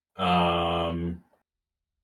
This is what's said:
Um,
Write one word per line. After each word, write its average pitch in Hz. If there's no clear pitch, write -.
Um, 85